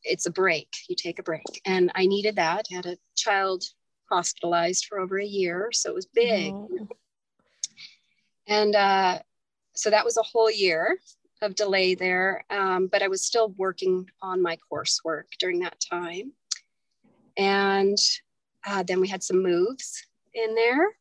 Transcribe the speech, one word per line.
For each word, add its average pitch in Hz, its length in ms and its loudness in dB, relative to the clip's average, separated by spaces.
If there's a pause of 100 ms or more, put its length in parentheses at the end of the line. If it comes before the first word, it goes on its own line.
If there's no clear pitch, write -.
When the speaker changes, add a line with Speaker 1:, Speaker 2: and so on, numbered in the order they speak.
Speaker 1:
it's - 220 -2
a 175 60 -4
break. 170 380 0 (200)
You 180 60 -6
take - 240 -8
a - 40 -12
break. - 420 -8
And 185 300 2
I 190 120 4
needed 202 300 0
that. 175 340 0
I 180 40 -8
had 180 120 -8
a 175 100 -8 (180)
child 190 480 0 (480)
hospitalized 170 760 0
for 202 140 -8
over 190 200 -4
a 202 60 -4
year. 196 460 -2
So - 200 -2
it - 40 -8
was 185 120 -6
big. 226 460 2
Speaker 2:
Oh. 202 160 -12 (1800)
Speaker 1:
And, 208 280 4
uh, 196 440 4 (560)
so - 160 -2
that 214 140 6
was 233 120 -2
a 220 60 4
whole 226 280 2
year 196 460 2 (440)
of 202 140 -4
delay 190 400 2
there. 185 540 0
Um, 190 380 0
but 202 140 0
I 196 60 0
was 190 160 -4
still 226 340 2
working 185 500 -2 (140)
on 185 200 -2
my 170 160 0 (140)
coursework - 540 -4 (140)
during 180 200 -2
that 175 200 -6
time. 175 520 -8 (1040)
And, 196 600 4 (680)
uh, 196 180 -2
then 185 180 0
we 185 60 0
had 190 160 -8
some 185 200 0
moves 185 640 -2 (280)
in - 200 -4
there. 277 480 2